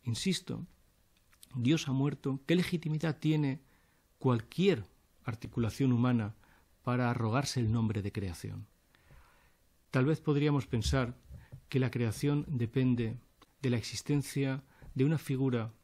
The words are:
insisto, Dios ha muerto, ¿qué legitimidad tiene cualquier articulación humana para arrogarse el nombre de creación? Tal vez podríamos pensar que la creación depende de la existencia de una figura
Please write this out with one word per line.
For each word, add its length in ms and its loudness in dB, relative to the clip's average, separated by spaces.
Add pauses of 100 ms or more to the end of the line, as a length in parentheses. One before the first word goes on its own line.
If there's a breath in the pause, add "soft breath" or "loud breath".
insisto, 600 -4 (880)
Dios 320 2
ha 40 0
muerto, 540 -2
¿qué 80 4
legitimidad 640 0
tiene 440 0 (560 soft breath)
cualquier 680 2 (400)
articulación 680 -2
humana 420 2 (480 soft breath)
para 280 0
arrogarse 500 0
el 120 0
nombre 300 0
de 100 -6
creación? 540 -8 (1200 soft breath)
Tal 140 2
vez 160 2
podríamos 460 2
pensar 500 0 (520 loud breath)
que 120 0
la 100 2
creación 560 0
depende 720 0 (460)
de 80 0
la 80 2
existencia 840 -2 (320 loud breath)
de 100 4
una 140 2
figura 540 -2 (120)